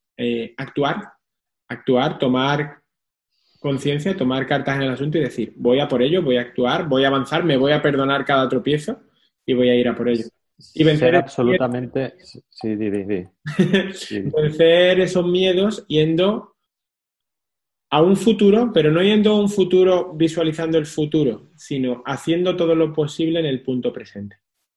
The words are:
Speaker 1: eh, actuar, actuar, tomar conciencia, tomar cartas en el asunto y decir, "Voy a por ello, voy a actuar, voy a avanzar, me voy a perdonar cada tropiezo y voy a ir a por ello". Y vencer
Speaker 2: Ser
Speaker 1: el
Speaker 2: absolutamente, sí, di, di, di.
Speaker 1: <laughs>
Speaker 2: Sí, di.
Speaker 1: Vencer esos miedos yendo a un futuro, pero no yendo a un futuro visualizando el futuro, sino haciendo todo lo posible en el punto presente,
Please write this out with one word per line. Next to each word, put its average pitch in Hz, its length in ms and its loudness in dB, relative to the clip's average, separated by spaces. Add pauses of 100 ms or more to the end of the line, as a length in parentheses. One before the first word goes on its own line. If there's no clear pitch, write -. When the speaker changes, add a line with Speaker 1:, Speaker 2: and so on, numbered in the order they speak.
(180)
Speaker 1:
eh, 117 400 -6
actuar, 143 560 -6 (540)
actuar, 127 520 -2
tomar 139 640 -2 (800)
conciencia, 147 560 -4
tomar 131 320 -2
cartas 139 300 -2
en 135 60 -2
el 131 80 -2
asunto 143 260 -4
y 156 40 0
decir, 120 340 -6
"Voy 123 240 2
a 143 80 0
por 127 140 0
ello, 160 200 2
voy 127 160 0
a 120 40 0
actuar, 131 460 -2
voy 135 160 2
a 135 40 4
avanzar, 139 360 0
me 151 140 2
voy 139 140 2
a 151 100 2
perdonar 139 440 0
cada 135 220 2
tropiezo 143 540 -4 (440)
y 131 80 -2
voy 123 160 2
a 123 60 4
ir 120 120 2
a 113 80 -2
por 117 140 -4
ello". 113 160 -2 (500)
Y 160 80 2
vencer 151 260 4
Speaker 2:
Ser - 60 4
Speaker 1:
el - 60 6
Speaker 2:
absolutamente, 123 920 -2 (360)
sí, 110 260 -8
di, 107 140 -4
di, 101 160 -4
di. 95 220 -6 (180)
Speaker 1:
<laughs> 185 480 0
Speaker 2:
Sí, - 280 -10
di. 143 80 -6
Speaker 1:
Vencer 165 720 4
esos 180 260 0
miedos 185 640 0
yendo 165 680 0 (1400)
a 151 120 4
un 190 120 4
futuro, 214 580 4
pero 151 180 4
no 170 100 2
yendo 214 300 4
a 208 80 4
un 202 100 0
futuro 185 640 2
visualizando 160 640 -2
el 151 80 0
futuro, 151 720 -2
sino 127 500 -6
haciendo 170 500 -2
todo 165 200 2
lo 156 180 0
posible 160 460 -2
en 160 80 -2
el 131 160 -4
punto 123 280 -4
presente, 101 460 -16 (400)